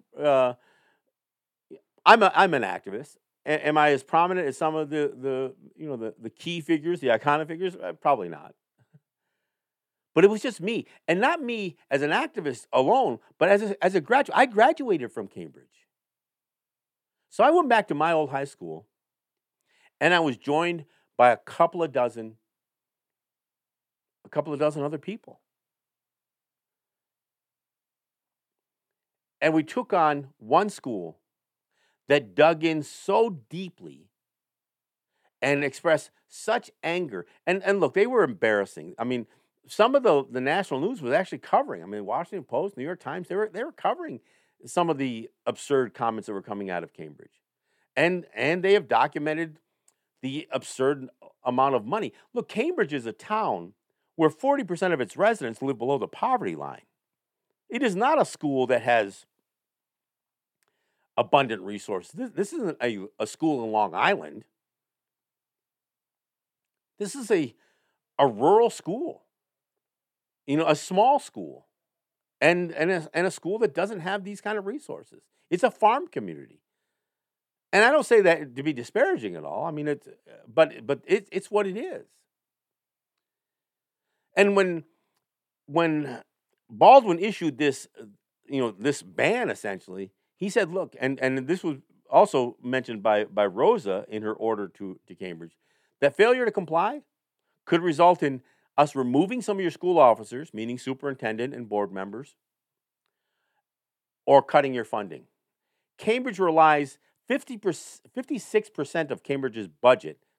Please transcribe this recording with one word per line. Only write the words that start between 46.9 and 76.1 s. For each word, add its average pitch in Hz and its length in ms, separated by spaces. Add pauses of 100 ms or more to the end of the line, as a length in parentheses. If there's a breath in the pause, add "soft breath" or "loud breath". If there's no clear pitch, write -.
Cambridge. - 480 (560)
And, 170 380
and 156 300
they 196 80
have 185 160
documented 151 720 (600)
the 135 300
absurd 131 580 (360)
amount 131 320
of 107 100
money. 170 260 (220 soft breath)
Look, 240 140
Cambridge 233 440
is 123 140
a 110 60
town 110 600 (440)
where 156 140
forty 269 340
percent 175 280
of 143 80
its 113 160
residents 170 460
live 135 160
below 131 200
the 101 100
poverty 208 480
line. 71 260 (840)
It 254 160
is 202 100
not 262 260
a 185 40
school 135 420
that 117 160
has 113 440 (1900)
abundant 120 460
resources. 98 500
This, 226 180
this 202 220
isn't 233 300
a, 117 160 (220)
a 107 80
school 147 360
in 110 60
Long 104 240
Island. 107 500 (2500)
This 202 160
is 247 160
a, 160 240 (640)
a 139 80
rural 165 440
school, - 520 (1200)
you 139 100
know, 160 100
a 151 100
small 233 420
school, 71 480 (720)
and, 170 320
and 165 180
a, 165 220
and 170 140
a 180 40
school 196 280
that 196 160
doesn't 202 260
have 190 240
these 202 160
kind 214 160
of 196 100
resources. - 560 (280)
It's 175 120
a 220 80
farm 233 360
community. 82 540 (1120)